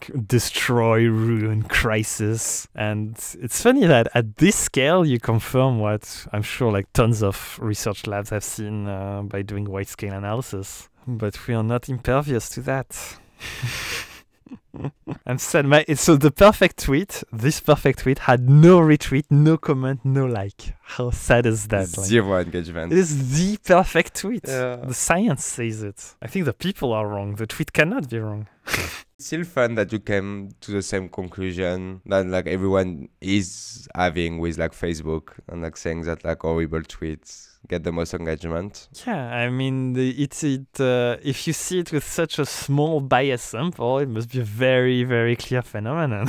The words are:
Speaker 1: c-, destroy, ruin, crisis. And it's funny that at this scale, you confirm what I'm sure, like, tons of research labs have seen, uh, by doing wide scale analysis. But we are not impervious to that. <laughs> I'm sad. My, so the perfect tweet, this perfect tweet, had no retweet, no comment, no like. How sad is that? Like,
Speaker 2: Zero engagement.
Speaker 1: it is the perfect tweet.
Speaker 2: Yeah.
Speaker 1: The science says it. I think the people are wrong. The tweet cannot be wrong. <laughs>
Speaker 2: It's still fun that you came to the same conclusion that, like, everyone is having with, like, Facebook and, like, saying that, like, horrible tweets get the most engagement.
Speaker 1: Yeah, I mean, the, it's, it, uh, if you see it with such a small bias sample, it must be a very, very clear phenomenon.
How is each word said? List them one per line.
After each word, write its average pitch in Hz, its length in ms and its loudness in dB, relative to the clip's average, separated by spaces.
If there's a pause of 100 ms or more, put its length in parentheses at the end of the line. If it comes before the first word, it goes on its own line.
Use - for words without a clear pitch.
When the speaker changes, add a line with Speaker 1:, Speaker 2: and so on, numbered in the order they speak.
Speaker 1:
c-, - 120 -14 (160)
destroy, 117 800 2
ruin, 110 560 0
crisis. 110 1120 -2
And 107 400 -4 (240)
it's 123 220 -6
funny 254 240 6
that 120 280 6
at 110 220 0
this 196 180 6
scale, 160 500 2
you 127 140 2
confirm 123 640 0
what 104 520 -4
I'm 104 100 -2
sure, 117 280 0
like, 101 220 -2
tons 113 300 4
of - 380 -4
research 107 460 -4
labs 104 240 -6
have 104 140 -4
seen, 104 420 -6
uh, 98 360 -6
by 101 200 -6
doing 101 220 -6
wide 98 240 -6
scale 101 260 -8
analysis. 101 760 -6 (180)
But 113 420 -6
we 120 60 0
are 113 100 0
not 120 240 -2
impervious 131 640 -2
to - 120 -10
that. - 560 -8 (220)
<laughs> - 640 -8 (1200)
I'm 127 120 -2
sad. 143 280 2
My, 151 180 6 (100)
so 160 220 6
the 143 160 6
perfect 202 460 6
tweet, 147 440 0 (100)
this 120 280 0
perfect 139 400 4
tweet, 131 200 2
had 127 300 4
no 170 300 10
retweet, 151 500 4
no 151 260 6
comment, 131 480 -2
no 135 220 2
like. 101 560 -6
How - 280 -6
sad 123 360 4
is 110 220 0
that? 95 280 -2
Like, 95 100 -4
Speaker 2:
Zero 98 320 4
engagement. 85 540 -4
Speaker 1:
it 170 60 4
is 147 400 0
the 196 200 0
perfect - 580 2
tweet. 208 300 -6
Speaker 2:
Yeah. 127 380 -4
Speaker 1:
The 131 100 -6
science 175 500 0
says 110 380 -6
it. - 380 -14
I - 60 -12
think 190 180 -4
the 131 80 0
people 160 400 -4
are 107 140 -2
wrong. 101 300 -6
The 110 100 -6
tweet - 260 -8
cannot 165 380 0
be 117 80 -6
wrong. 107 300 -8 (180)
<laughs> - 120 -4 (380)
Speaker 2:
It's - 100 -18
still 170 180 -6
fun 120 320 0
that 101 160 0
you 107 80 -2
came 101 500 -6 (120)
to 104 100 -10
the 101 100 0
same 95 260 -4
conclusion 92 1000 -6
that, 95 200 2
like, 92 220 -2
everyone 92 600 0 (120)
is - 720 -4
having 85 460 -2
with, 82 180 -4
like, 82 140 -4
Facebook 78 640 -6 (120)
and, 85 160 -12
like, 82 140 -10
saying 82 260 -6
that, 80 220 -8
like, 82 180 -4
horrible 82 380 -2
tweets - 720 -12 (180)
get 87 160 -6
the 85 80 -4
most 85 200 -4
engagement. 82 760 -6 (180)
Speaker 1:
Yeah, 139 300 -6
I 120 140 -2
mean, 131 420 -2
the, 127 180 0 (100)
it's, - 220 -4
it, 135 240 -2 (140)
uh, 123 420 2
if 139 240 -6
you 165 60 0
see 180 260 -4
it 170 140 -4
with 147 100 0
such - 380 -4
a 143 40 -2
small 147 560 0
bias 131 420 2
sample, 131 580 -2
it 143 80 -2
must 117 240 -6
be 127 80 -2
a 117 40 -2
very, 127 600 2
very 117 320 2
clear 127 260 -2
phenomenon. 117 680 -4